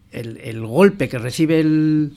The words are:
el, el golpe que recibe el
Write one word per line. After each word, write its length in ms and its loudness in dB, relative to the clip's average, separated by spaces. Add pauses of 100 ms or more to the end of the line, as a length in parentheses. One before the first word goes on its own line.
(120)
el, 320 -12
el 220 -10
golpe 440 2
que 100 -6
recibe 400 0
el 580 2